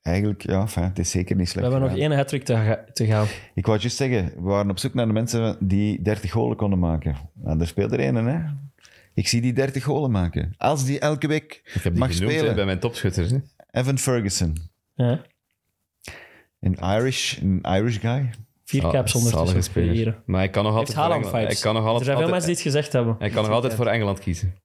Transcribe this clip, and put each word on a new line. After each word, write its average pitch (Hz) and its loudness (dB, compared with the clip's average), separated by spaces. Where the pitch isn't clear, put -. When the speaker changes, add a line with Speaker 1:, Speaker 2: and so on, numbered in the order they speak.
Speaker 1:
Eigenlijk, 101 0
ja, 95 0
enfin, 101 -2
het 92 -2
is 87 -2
zeker 90 0
niet 92 2
Speaker 2:
We 90 -2
Speaker 1:
slecht 95 -2
Speaker 2:
hebben 135 2
nog - 0
Speaker 1:
gegaan. 151 0
Speaker 2:
één 143 2
hattrick 139 -2
te 123 2
ga-, 110 2
te 113 0
gaan. 107 4
Speaker 1:
Ik 101 0
wou 110 4
juist 120 -2
zeggen, 123 2
we 82 -10
waren 101 2
op 95 -4
zoek - -4
naar 120 2
de 110 2
mensen 113 0
die 101 2
dertig 104 0
golen 117 0
konden 98 0
maken. 80 0
Nou, 78 -2
er 85 2
speelt 101 -2
er 123 0
één, 135 0
hè? 120 0
Ik 98 0
zie 117 2
die 123 0
dertig 135 -2
golen 143 0
maken. 90 0
Als 135 0
die 139 0
elke 151 0
week 151 -4
Speaker 3:
Ik 92 -2
heb 90 0
die 87 2
Speaker 1:
mag 127 2
Speaker 3:
genoemd, 90 0
hè, 160 0
Speaker 1:
spelen. 117 2
Speaker 3:
bij 101 2
mijn 95 0
topschutters, 95 0
hè. 131 2
Speaker 1:
Evan 131 0
Ferguson. 98 0
Speaker 2:
Ja. 123 2
Speaker 1:
Een 95 0
Irish, 113 0
een 92 2
Irish 107 0
guy. 123 -2
Speaker 2:
Vier 139 0
Speaker 3:
Za-, 160 2
Speaker 2:
caps 135 0
ondertussen 117 2
Speaker 3:
zalige 92 2
Speaker 2:
voor 90 4
Speaker 3:
speler. 87 2
Speaker 2:
Ieren. 113 -2
Speaker 3:
Maar 92 0
hij 95 2
kan 101 0
nog 107 2
Speaker 2:
Hij 110 2
Speaker 3:
altijd 113 0
Speaker 2:
heeft 139 -8
Speaker 3:
voor 151 0
Speaker 2:
Haaland 160 2
Speaker 3:
Engeland, 98 -4
hij 117 0
Speaker 2:
vibes. 107 -2
Speaker 3:
kan 110 2
nog 110 0
Speaker 2:
Er 110 2
Speaker 3:
altijd, 120 2
Speaker 2:
zijn 139 2
veel 165 2
Speaker 3:
altijd, 170 0
Speaker 2:
mensen 170 -2
die 151 0
het - 0
gezegd - -6
hebben. 117 2
Speaker 3:
hij 104 -2
kan 107 2
nog 107 2
altijd 120 0
voor 117 0
Engeland 104 0
kiezen. 90 -2